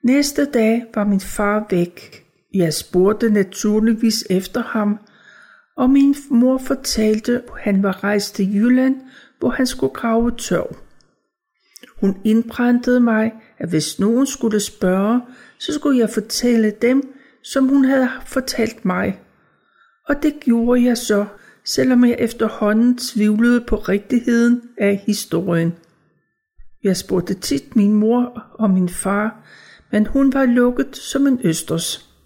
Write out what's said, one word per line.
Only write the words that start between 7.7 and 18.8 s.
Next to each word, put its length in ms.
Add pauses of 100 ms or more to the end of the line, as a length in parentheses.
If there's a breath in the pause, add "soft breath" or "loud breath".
var 220
rejst 300
til 200
Jylland, 420 (420 loud breath)
hvor 120
han 160
skulle 260
grave 460
tørv. 380 (1200 loud breath)
Hun 240
indprentede 760
mig, 320 (260 loud breath)
at 100
hvis 320
nogen 260
skulle 340
spørge, 600 (400 loud breath)
så 120
skulle 260
jeg 120
fortælle 600 (120)
dem, 320 (280 loud breath)
som 260
hun 160
havde 240 (180)
fortalt 580